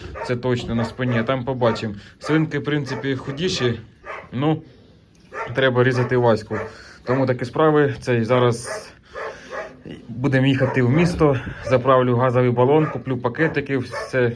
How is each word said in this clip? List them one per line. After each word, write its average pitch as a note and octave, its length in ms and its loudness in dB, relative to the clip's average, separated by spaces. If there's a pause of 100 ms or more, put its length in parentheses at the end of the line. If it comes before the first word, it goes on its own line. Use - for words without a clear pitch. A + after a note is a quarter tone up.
(260)
це B2+ 100 -4
точно, B2 400 -4
на A2+ 100 0
спині, B2 340 -4
а A2+ 40 -2
там B2+ 220 -2
побачимо. A2+ 500 -2 (240)
Свинки, D3+ 400 0
в - 40 -8
принципі, C3+ 520 -4
худіші, B2+ 640 -4 (520)
ну, D3+ 300 -2 (920)
треба B2+ 280 4
різати B2 340 2
Ваську. A2 400 2 (460)
Тому C3 220 0
такі B2+ 200 -2
справи. D3 560 4
Цей, A#2+ 220 0
зараз B2 680 0 (1160)
будемо C3 400 2
їхати C3 360 2
в A#2+ 60 4
місто, D#3 500 4 (260)
заправлю B2+ 500 4
газовий B2 360 2
балон, C#3 340 4
куплю B2+ 320 -6
пакетики, C#3 600 -2
все, B2 580 -2